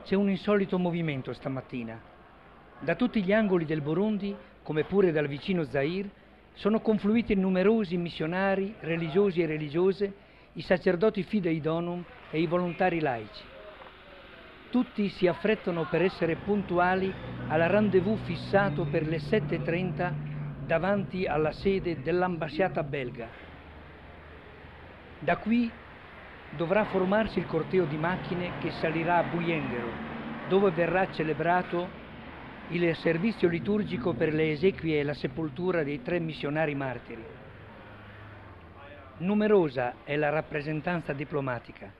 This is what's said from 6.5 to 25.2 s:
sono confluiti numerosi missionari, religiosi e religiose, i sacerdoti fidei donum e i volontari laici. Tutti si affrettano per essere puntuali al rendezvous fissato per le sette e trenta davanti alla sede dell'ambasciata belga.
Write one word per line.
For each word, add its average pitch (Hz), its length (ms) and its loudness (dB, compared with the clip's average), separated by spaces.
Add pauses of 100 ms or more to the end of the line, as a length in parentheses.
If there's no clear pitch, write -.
sono 214 280 2
confluiti 214 540 4
numerosi 190 640 4
missionari, 190 840 -2
religiosi 170 600 2
e 165 60 4
religiose, 170 680 0 (400)
i 170 80 -10
sacerdoti 190 600 4
fidei 165 400 0
donum 170 420 -2 (260)
e 156 120 0
i 175 40 2
volontari 175 540 2
laici. 117 440 -4 (1200)
Tutti 214 400 0
si - 180 0
affrettano 175 600 0
per 165 140 2
essere 175 320 2
puntuali 190 760 2 (380)
al 156 120 2
rendezvous 190 640 4
fissato 196 600 2
per 156 240 0
le 160 100 0
sette - 360 0
e 160 80 -4
trenta 175 500 -2 (480)
davanti 185 640 0
alla 151 280 2
sede 175 500 0
dell'ambasciata 165 800 0
belga. 135 680 -6 (1700)